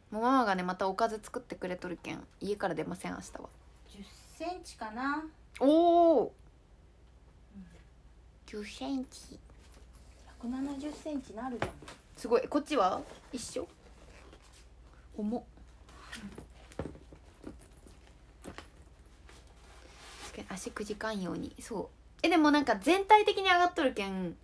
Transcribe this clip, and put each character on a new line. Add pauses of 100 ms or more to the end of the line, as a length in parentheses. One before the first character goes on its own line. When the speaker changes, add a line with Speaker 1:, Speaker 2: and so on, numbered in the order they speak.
(100)
Speaker 1:
も
う
マ
マ
が
ね、
ま
た
お
か
ず
作
っ
て
く
れ
と
る
け
ん、 (140)
家
か
ら
出
ま
せ
ん、
明
日 (100)
は。 (380)
Speaker 2:
十 (400)
セ
ン
チ
か
な。 (340)
Speaker 1:
お
ー。
Speaker 2:
う
ん。 (2250)
Speaker 1:
十
セ
ン
チ。 (1000)
Speaker 2:
百
七
十
セ
ン
チ
な
る
じ
ゃ
ん。 (440)
Speaker 1:
す
ご
い。
こ
っ
ち
は (300)
一 (180)
緒？ (1500)
重
っ。 (4000)
確
か
に
足
く
じ
か
ん
よ
う
に。
そ
う。 (340)
え、
で
も
な
ん
か
全
体
的
に
上
が
っ
と
る
け
ん。